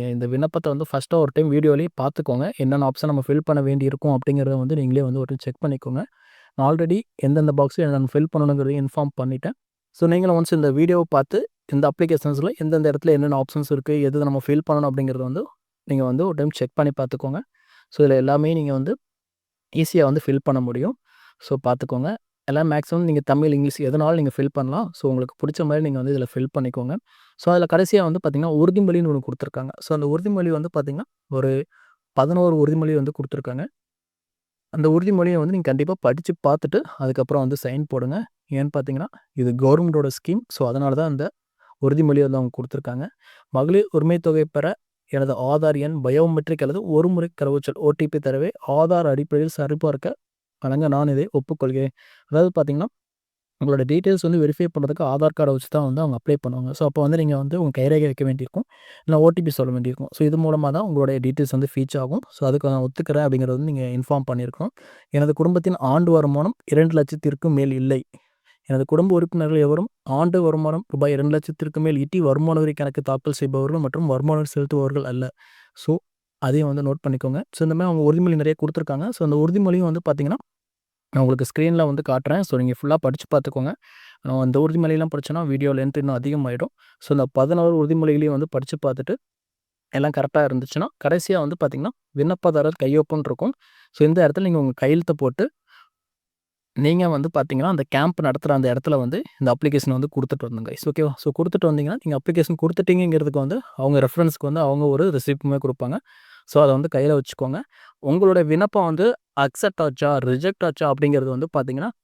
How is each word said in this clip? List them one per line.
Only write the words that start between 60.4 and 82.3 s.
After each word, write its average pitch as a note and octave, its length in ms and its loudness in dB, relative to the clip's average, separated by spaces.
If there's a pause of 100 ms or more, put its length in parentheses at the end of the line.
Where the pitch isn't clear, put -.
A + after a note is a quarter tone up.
தான் F3+ 140 -2
உங்களுடைய C#3 340 0
டீட்டெயில்ஸ் C3 340 -2
வந்து C3+ 160 0
ஃபீச் C3+ 280 -4
ஆகும். C#3 300 -4
So, - 180 -12
அதுக்கு C#3 220 0
நான் C3 160 0
ஒத்துக்கிறேன் D3 420 -2
அப்படிங்கிறத C3 280 0
வந்து D3 160 -4
நீங்க C3+ 220 -4
இன்ஃபார்ம் C3 360 -2
பண்ணியிருக்கணும். B2 460 -6 (400)
"எனது D3 200 2
குடும்பத்தின் F3 500 2
ஆண்டு E3+ 280 4
வருமானம் D3+ 440 2 (100)
இரண்டு D#3+ 300 4
லட்சத்திற்கு D3+ 540 -2
மேல் C#3 240 2
இல்லை. C3 280 0 (680)
எனது C3+ 160 0
குடும்ப F3 300 2
உறுப்பினர்கள் E3 440 0
எவரும் D3+ 300 2 (200)
ஆண்டு E3 320 2
வருமானம் D#3 460 0
ரூபாய் C#3+ 260 0
இரண்டு C#3+ 200 0
லட்சத்திற்கு D#3 460 -4
மேல் D#3 180 0
ஈட்டி D3 220 -2
வருமான D#3 400 2
வரி D3+ 140 0
கணக்கு C#3+ 280 -6
தாக்கல் C3+ 360 -4
செய்பவர்கள் C#3 440 -2
மற்றும் D3+ 260 -2
வருமான C#3+ 300 0
வரி D3+ 140 -4
செலுத்துபவர்கள் C#3 540 -2
அல்ல." B2+ 200 -4 (520)
So, - 140 -4 (500)
அதையும் D3 280 0
வந்து C#3+ 140 -2
நோட் C#3 180 -4
பண்ணிக்கோங்க. C3+ 460 -4
So, - 140 -6
இந்த D#3+ 140 0
மாதிரி F3+ 140 0
அவங்க D#3+ 140 0
உறுதிமொழி E3 340 4
நிறைய D3+ 180 0
கொடுத்திருக்காங்க. D#3 540 -4
So, A#3 140 -6
அந்த D3 140 2
உறுதிமொழியும் F3+ 500 2
வந்து E3 160 -2
பாத்தீங்கன்னா, D3+ 360 -2 (720)
நான் C3+ 80 2
உங்களுக்கு C3 240 2
ஸ்க்ரீன்ல E3 400 2
வந்து C#3+ 180 -2
காட்டுறேன். C#3 380 0